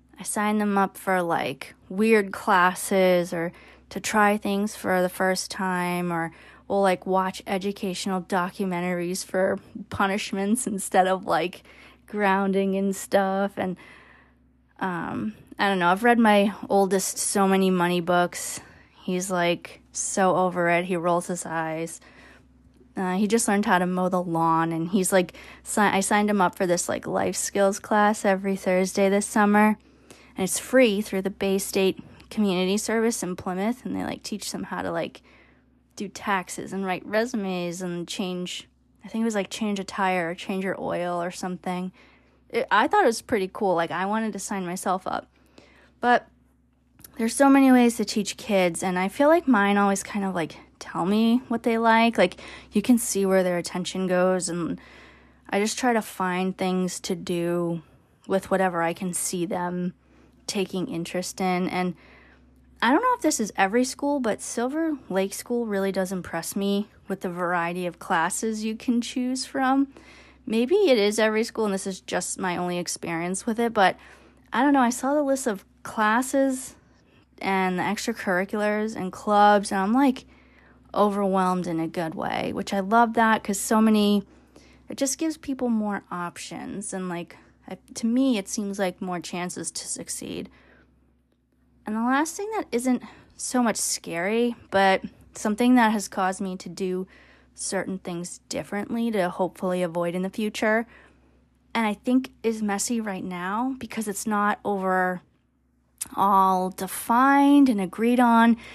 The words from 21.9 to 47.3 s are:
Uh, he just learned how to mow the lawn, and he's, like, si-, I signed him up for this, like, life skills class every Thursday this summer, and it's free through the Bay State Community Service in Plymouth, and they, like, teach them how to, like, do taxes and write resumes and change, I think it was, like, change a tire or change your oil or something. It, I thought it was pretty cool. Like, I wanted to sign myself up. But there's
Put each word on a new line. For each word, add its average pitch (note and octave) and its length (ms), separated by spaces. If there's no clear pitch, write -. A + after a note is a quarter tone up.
Uh, F#3 200
he G#3 120
just A3+ 200
learned G#3 180
how G3 140
to F3+ 60
mow F#3 240
the F#3 120
lawn, E3 500
and E3 180
he's, F#3 220
like, F#3 220
si-, - 180
I G3 200
signed G#3 280
him G#3 120
up F3 140
for F#3 120
this, F3 200
like, - 200
life F#3 280
skills G3 440
class G#3 460
every G3 300
Thursday F#3+ 540
this G3+ 160
summer, G#3 520
and - 80
it's F3+ 160
free A#3 420
through G3 200
the F#3+ 80
Bay G3 300
State F#3+ 440
Community F#3+ 480
Service A3+ 460
in F3+ 140
Plymouth, G3 480
and F#3 100
they, - 80
like, - 180
teach - 300
them - 120
how F#3 180
to, F3+ 100
like, - 300
do G3+ 140
taxes - 640
and G3 120
write F#3 200
resumes F#3+ 760
and F3 240
change, F3+ 600
I - 20
think A3 140
it A3+ 40
was, A3+ 100
like, F#3+ 140
change G#3 300
a F#3+ 60
tire F#3 460
or F3+ 40
change F#3+ 300
your F#3 140
oil F3 420
or F3+ 100
something. F#3 640
It, A3+ 200
I A3 180
thought G#4 160
it D4 40
was A#3 140
pretty F#3+ 300
cool. F#3 240
Like, E3+ 160
I F3+ 160
wanted A3 260
to G3 60
sign F#3+ 260
myself F#3 420
up. - 200
But A#3+ 260
there's A3+ 180